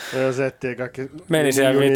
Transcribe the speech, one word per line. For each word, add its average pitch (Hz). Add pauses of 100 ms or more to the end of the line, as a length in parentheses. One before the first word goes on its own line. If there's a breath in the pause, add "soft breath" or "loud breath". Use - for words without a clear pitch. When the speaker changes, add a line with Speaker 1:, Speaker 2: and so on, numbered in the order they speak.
(120 loud breath)
Speaker 1:
Ja 131
se 135
etsii 131
kaikki 127 (180)
Speaker 2:
Meni 156
siellä 135
Speaker 1:
unique 139